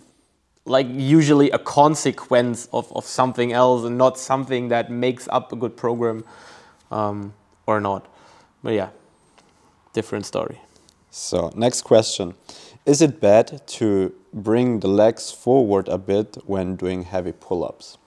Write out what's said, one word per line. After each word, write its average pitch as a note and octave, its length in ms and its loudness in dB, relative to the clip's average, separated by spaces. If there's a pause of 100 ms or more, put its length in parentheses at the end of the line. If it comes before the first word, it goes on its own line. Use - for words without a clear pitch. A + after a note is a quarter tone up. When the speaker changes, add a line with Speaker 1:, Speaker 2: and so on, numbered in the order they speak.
(680)
Speaker 1:
like, C3 240 2
usually C#3+ 600 4
a A#2 80 0
consequence B2+ 1160 0
of, A#2 200 -6
of - 120 -8
something B2 480 -2
else B2 300 4
and A#2+ 120 -6
not B2+ 220 2
something B2+ 500 -4
that A#2 220 -2
makes B2 380 -4
up B2 220 -2
a A#2+ 60 -10
good A2+ 220 -8
program, A#2 460 -4 (680)
um, G#2 400 -6 (340)
or G#2+ 140 0
not. G2 260 -4 (560)
But A2+ 120 -4
yeah, F#2+ 160 -4 (1040)
different G#2+ 320 -8
story. - 340 -8 (500)
Speaker 2:
So, E2+ 460 -4
next A#2+ 260 0
question. G#2 520 2 (500)
Is C#3+ 160 2
it D3 180 2
bad A2+ 480 4 (120)
to G2 340 0 (220)
bring A2 460 0
the F#2+ 80 -2
legs G#2 440 2
forward G#2 560 0
a F#2 80 -2
bit G2 400 -4 (100)
when F#2+ 300 -4
doing F#2 280 -6
heavy F2+ 280 -6
pull-ups? - 640 -10 (100)